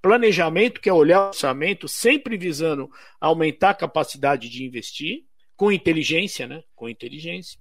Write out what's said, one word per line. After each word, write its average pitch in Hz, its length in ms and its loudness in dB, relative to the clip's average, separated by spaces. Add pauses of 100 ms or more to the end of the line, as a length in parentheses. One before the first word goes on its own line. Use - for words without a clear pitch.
planejamento, 196 760 2
que 208 100 0
é 185 40 4
olhar 170 320 6
o - 40 -6
orçamento, 151 580 -4
sempre 240 500 0
visando 156 500 -4 (320)
aumentar 160 520 2
a 196 40 -2
capacidade 139 720 -2
de 123 160 -12
investir, 147 600 -10 (340)
com 202 140 2
inteligência, 160 720 -2
né? 147 160 -14 (140)
Com 117 120 -14
inteligência. 156 720 -14